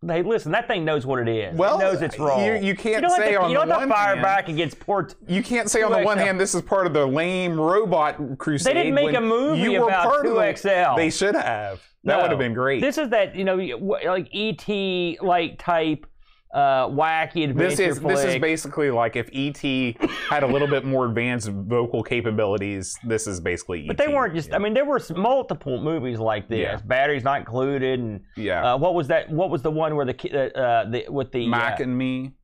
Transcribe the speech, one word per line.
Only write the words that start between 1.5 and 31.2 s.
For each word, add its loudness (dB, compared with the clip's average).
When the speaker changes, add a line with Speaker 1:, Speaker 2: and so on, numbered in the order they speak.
Speaker 2:
Well, 2
Speaker 1:
It 2
knows 2
its -6
role. 2
Speaker 2:
you, 2
you -2
can't -2
Speaker 1:
You 0
don't 4
have 4
Speaker 2:
say 2
Speaker 1:
to, 2
Speaker 2:
on 2
Speaker 1:
you 2
don't 2
Speaker 2:
the 4
Speaker 1:
have 2
to -2
Speaker 2:
one 4
Speaker 1:
fire 2
Speaker 2:
hand, -4
Speaker 1:
back 2
against -2
poor -2
t-, -12
Speaker 2:
you 0
can't -2
say 2
on 2
the 2
one 2
Speaker 1:
two 0
X -
L. 4
Speaker 2:
hand, 0
"This 0
is -2
part 2
of 0
the 4
lame 0
robot 2
crusade," 0
Speaker 1:
They 2
didn't 2
make 4
Speaker 2:
when 2
Speaker 1:
a 2
movie 2
Speaker 2:
you 2
were 4
Speaker 1:
about 4
Speaker 2:
part 4
of 2
the 2
Speaker 1:
two 4
X -2
L. 4
Speaker 2:
They 4
should 0
have. -2
That 2
would 2
have 0
Speaker 1:
No. 0
Speaker 2:
been -2
great. 0
Speaker 1:
This 0
is -2
that, 2
you -4
know, 2
y-, -4
w-, -2
like, -2
E -4
T, -2
like, 0
type, 0
uh, 4
wacky 0
adventure 2
Speaker 2:
This -4
is, 2
Speaker 1:
flick. 0
Speaker 2:
this 2
is 0
basically 0
like 0
if -4
E -4
T -2
had 2
a 2
little 2
bit 0
more 0
advanced -2
vocal -2
capabilities. -2
This -2
is -6
basically -4
E -12
T. -12
Speaker 1:
But -4
they 2
weren't 0
just, -6
Speaker 2:
Yeah. -4
Speaker 1:
I 0
mean, -2
there 2
were -2
s-, -12
multiple -2
movies -4
like -2
this. -2
Speaker 2:
Yeah. -2
Speaker 1:
Batteries 0
Not 0
Included, -2
and, -8
Speaker 2:
Yeah. 0
Speaker 1:
uh, 0
what 2
was 0
that? 2
What 0
was -2
the -2
one 0
where 0
the -2
ki-, -10
uh, -2
uh, 2
the, -4
with -6